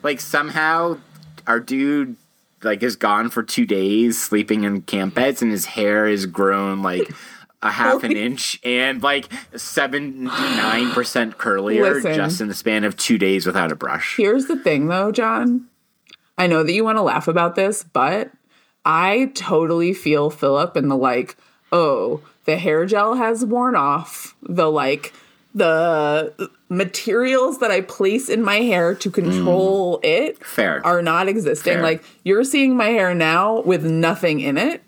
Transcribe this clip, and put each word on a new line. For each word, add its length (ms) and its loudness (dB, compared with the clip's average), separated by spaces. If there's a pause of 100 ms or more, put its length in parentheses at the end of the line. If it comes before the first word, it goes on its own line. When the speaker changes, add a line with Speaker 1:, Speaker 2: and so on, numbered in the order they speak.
Speaker 1:
Like, 160 -2
somehow 760 -2 (500)
our 120 2
dude, 560 -2 (480)
like, 200 -2
is 120 -2
gone 340 0
for 140 -4
two 220 0
days 560 2
sleeping 440 0
in 160 -2
camp 340 -4
beds, 260 0
and 100 0
his 140 -4
hair 420 0
is 180 0
grown, 560 0
like, 300 -2 (520)
a 80 0
half 240 0
an 60 -2
Speaker 2:
Forty- 200 -2
Speaker 1:
inch 440 -6
and, 380 -2
like, 260 0 (260)
seventy-nine 1400 -2
percent 460 -2
curlier 560 2
Speaker 2:
Listen. 220 -2
Speaker 1:
just 260 -2
in 60 -4
the 60 -6
span 300 -2
of 140 -4
two 200 2
days 280 2
without 260 0
a 40 -4
brush. 420 -6
Speaker 2:
Here's 300 2
the 100 -2
thing, 300 0
though, 240 0
John. 560 0 (720)
I 100 2
know 160 2
that 80 0
you 120 0
wanna 200 0
laugh 240 0
about 280 0
this, 280 0
but 480 -2 (540)
I 500 2
totally 580 0
feel 380 0
Philip 440 0
in 120 0
the, 100 0
like, 380 0 (360)
"Oh, 500 0 (240)
the 120 0
hair 300 2
gel 280 2
has 300 0
worn 300 0
off." 680 -2
The, 300 0
like, 420 -2 (400)
the 960 0 (200)
materials 880 0
that 100 0
I 120 2
place 480 -2
in 120 0
my 200 2
hair 340 2
to 160 -6
control 880 0
Speaker 1:
Mm. 60 -2
Speaker 2:
it 380 0
Speaker 1:
Fair. 420 -2
Speaker 2:
are 180 2
not 240 2
existing. 460 0
Speaker 1:
Fair. 100 0
Speaker 2:
Like, 200 0 (200)
you're 220 2
seeing 300 2
my 120 2
hair 260 2
now 480 2
with 240 0
nothing 540 2
in 180 -2
it 300 -2